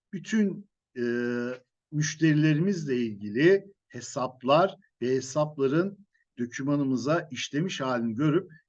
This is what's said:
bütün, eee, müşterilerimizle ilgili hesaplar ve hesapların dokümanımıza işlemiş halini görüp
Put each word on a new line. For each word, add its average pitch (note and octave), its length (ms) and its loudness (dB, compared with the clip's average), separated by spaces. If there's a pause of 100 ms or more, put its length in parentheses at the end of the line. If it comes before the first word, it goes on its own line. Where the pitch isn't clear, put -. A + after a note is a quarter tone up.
(140)
bütün, G3 560 -2 (260)
eee, A#2+ 680 -4 (280)
müşterilerimizle D3+ 1040 2
ilgili A#2 760 2 (140)
hesaplar C3+ 880 0 (260)
ve B2+ 140 0
hesapların D3+ 920 -2 (320)
dokümanımıza C3+ 920 -2
işlemiş D3 500 -4
halini A#2 340 -2
görüp D#3 360 0 (180)